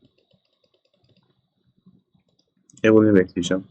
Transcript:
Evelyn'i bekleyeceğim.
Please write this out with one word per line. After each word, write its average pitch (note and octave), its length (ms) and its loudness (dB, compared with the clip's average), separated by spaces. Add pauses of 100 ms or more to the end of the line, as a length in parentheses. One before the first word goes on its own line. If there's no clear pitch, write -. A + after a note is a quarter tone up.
(2750)
Evelyn'i A2 320 2
bekleyeceğim. F#2 560 -2